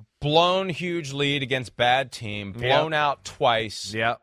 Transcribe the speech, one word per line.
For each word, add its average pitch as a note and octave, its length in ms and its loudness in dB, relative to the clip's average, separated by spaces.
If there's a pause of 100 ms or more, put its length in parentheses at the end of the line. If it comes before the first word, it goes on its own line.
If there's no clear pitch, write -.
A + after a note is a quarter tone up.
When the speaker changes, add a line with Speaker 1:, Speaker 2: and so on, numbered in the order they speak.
(200)
Speaker 1:
Blown F3 500 4
huge E3 420 -6
lead C#3+ 300 -2
against B2+ 340 -4
bad B2 340 2
team, G#2 460 -10
Speaker 2:
Yep. A#2+ 60 -8
Speaker 1:
blown D3 320 2
out D3 300 -2
twice, A2+ 720 0
Speaker 2:
Yep. A2+ 280 -2